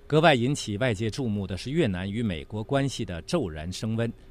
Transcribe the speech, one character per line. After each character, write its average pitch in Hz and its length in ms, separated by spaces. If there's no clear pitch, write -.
格 151 160
外 156 140
引 123 180
起 104 240
外 123 160
界 107 160
注 127 180
目 101 200
的 92 100
是 120 140
越 156 160
南 92 200
与 101 140
美 85 240
国 107 180
关 139 240
系 123 160
的 85 200
骤 143 260
然 78 240
升 110 220
温， 117 180